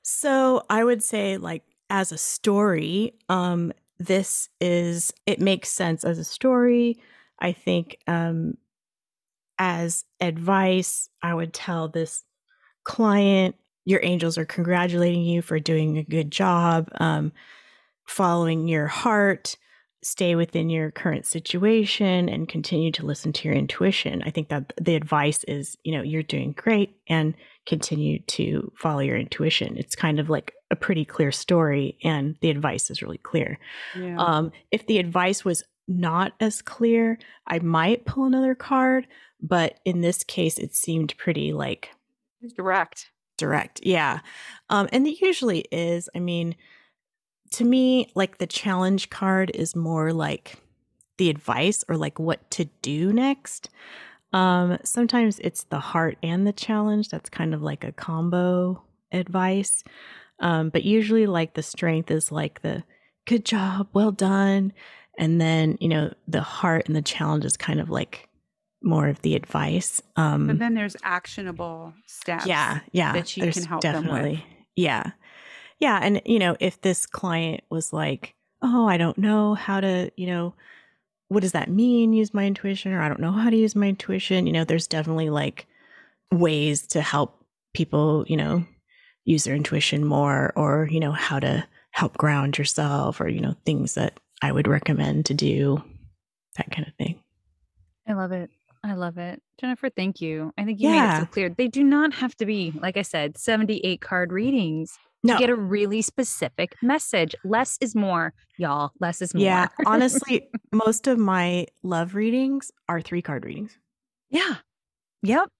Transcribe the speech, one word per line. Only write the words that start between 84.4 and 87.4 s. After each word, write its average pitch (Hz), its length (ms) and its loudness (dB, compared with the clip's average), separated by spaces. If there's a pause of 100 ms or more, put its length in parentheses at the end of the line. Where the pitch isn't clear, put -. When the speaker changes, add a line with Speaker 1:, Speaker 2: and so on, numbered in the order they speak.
Speaker 1:
you 156 80 2
know, 165 100 2
there's 160 240 0
definitely, 160 440 -2
like, 147 340 -4 (640)
ways 151 560 2
to 156 140 0
help 147 420 -2 (300)